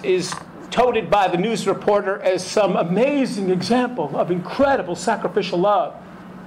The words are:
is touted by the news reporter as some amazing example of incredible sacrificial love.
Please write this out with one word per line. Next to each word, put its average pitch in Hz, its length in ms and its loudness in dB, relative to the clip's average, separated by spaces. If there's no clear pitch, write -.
is 180 280 0
touted 226 400 2
by 202 160 4
the 175 120 0
news 214 280 0
reporter 196 560 0
as 185 240 0
some 196 300 2
amazing 202 760 0
example 185 640 0
of 180 160 0
incredible 185 640 0
sacrificial 202 640 -2
love. 190 360 2